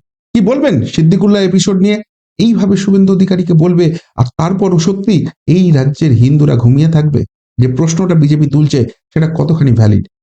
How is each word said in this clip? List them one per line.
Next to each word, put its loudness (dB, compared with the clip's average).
কি 0
বলবেন 0
সিদ্দিকুল্লাহ 0
এপিসোড 0
নিয়ে? 0
এইভাবে 0
শুভেন্দু 2
অধিকারীকে -2
বলবে, 2
আর 0
তারপরও -2
সত্যি 0
এই 2
রাজ্যের 0
হিন্দুরা 2
ঘুমিয়ে 2
থাকবে? 0
যে 2
প্রশ্নটা -2
বিজেপি 2
তুলছে, 0
সেটা -6
কতখানি 0
ভ্যালিড? 0